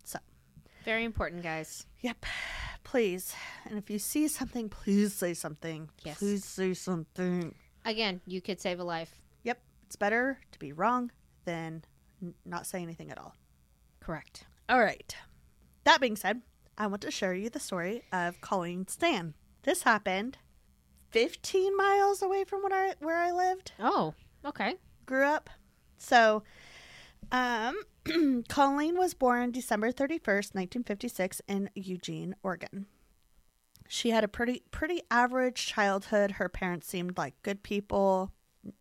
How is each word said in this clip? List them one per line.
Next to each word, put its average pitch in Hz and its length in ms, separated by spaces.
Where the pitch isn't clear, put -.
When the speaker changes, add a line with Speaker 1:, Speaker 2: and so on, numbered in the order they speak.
Speaker 1:
So - 140
Speaker 2:
Very 226 200
important, 180 400
guys. 160 420
Speaker 1:
Yep. 240 240
Please. 185 520
And 220 120
if 202 140
you 208 80
see 302 280
something, 240 400
please 202 460
say 175 220
something. 156 540
Speaker 2:
Yes. 151 140
Speaker 1:
Please 202 260
say 185 300
something. 180 800
Speaker 2:
Again, 214 400
you 185 160
could 185 180
save 180 200
a 180 40
life. 165 300
Speaker 1:
Yep. 240 180
It's - 100
better 240 440
to - 60
be 143 160
wrong 240 380
than 165 380
n-, 175 140
not 175 200
say 185 160
anything 165 300
at - 80
all. - 160
Speaker 2:
Correct. - 480
Speaker 1:
All 247 120
right. - 360
That 302 180
being 226 140
said, 214 260
I 214 100
want 202 140
to - 100
share 185 220
you 202 160
the 269 100
story 190 440
of 175 260
Colleen 180 480
Stan. 190 460
This 302 200
happened 208 540
fifteen 370 640
miles 392 460
away 392 240
from 392 180
what 392 80
I, 381 280
where 330 180
I 349 140
lived. 370 480
Speaker 2:
Oh, 220 340
okay. 262 300
Speaker 1:
Grew 262 200
up. 302 240
So, 220 460
um, 247 420
<clears throat> 285 420
Colleen 294 500
was 370 160
born 247 380
December 233 400
thirty-first, 247 640
nineteen 190 280
fifty-six 196 640
in 196 260
Eugene, 180 580
Oregon. 196 420
She - 220
had 220 120
a 208 60
pretty, 240 420
pretty 339 300
average 247 540
childhood. 202 640
Her 190 160
parents 175 400
seemed 180 300
like 156 160
good 202 180
people, 196 720
n-, 202 160